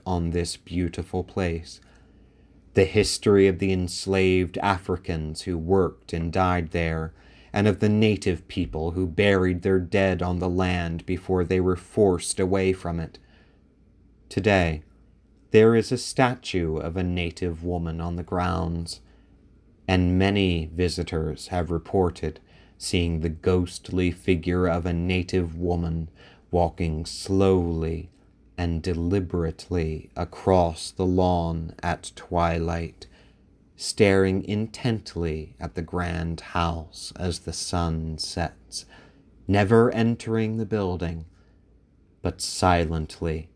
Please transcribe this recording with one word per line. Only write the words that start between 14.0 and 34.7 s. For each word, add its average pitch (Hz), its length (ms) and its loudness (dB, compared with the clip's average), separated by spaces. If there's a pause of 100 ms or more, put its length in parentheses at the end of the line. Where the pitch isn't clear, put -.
Today, 90 540 2 (680)
there 110 240 8
is 113 180 2
a 123 40 -2
statue 92 800 -2
of 82 200 -6
a 92 60 -2
native 87 600 -4
woman 85 380 -4
on 87 160 -6
the 87 60 -8
grounds, 85 760 -4 (880)
and 92 320 4
many 92 540 2
visitors 80 720 -4
have 87 240 -4
reported 85 680 -2 (360)
seeing 85 440 -2
the 82 80 -2
ghostly 90 840 0
figure 90 560 0
of 85 180 0
a 87 80 0
native 87 640 -2
woman 85 540 -2 (420)
walking 82 540 0
slowly 85 1040 0 (480)
and 85 260 -2
deliberately 85 1300 -2
across 87 760 0
the 92 140 -2
lawn 87 760 0
at - 340 -4
twilight, 85 920 -2 (720)
staring 95 640 4
intently 101 1160 -6